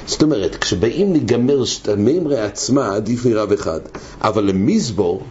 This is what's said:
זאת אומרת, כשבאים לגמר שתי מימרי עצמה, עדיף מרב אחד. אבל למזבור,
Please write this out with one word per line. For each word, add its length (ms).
זאת 180
אומרת, 320
כשבאים 580
לגמר 520
שתי 300
מימרי 440
עצמה, 560
עדיף 300
מרב 260
אחד. 280
אבל 220
למזבור, 880